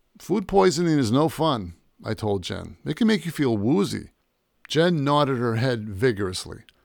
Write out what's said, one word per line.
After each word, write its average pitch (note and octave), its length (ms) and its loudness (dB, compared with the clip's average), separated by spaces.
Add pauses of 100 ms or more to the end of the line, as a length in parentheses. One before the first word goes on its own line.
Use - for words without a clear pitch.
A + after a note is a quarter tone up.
(180)
"Food F#3+ 300 -4
poisoning F3 500 4
is A2+ 140 2
no D3 160 4
fun," B2+ 460 -2 (300)
I A2 100 -4
told G2+ 280 -2
Jen. F2+ 420 -10
"It D#3 120 -4
can A3+ 100 2
make G#3+ 180 2
you E3+ 60 -6
feel C3 260 0
woozy." A2+ 540 0 (580)
Jen E3 360 2
nodded C#3+ 340 2
her A#2 180 0
head A#2 320 -2
vigorously. F#2+ 760 -2 (220)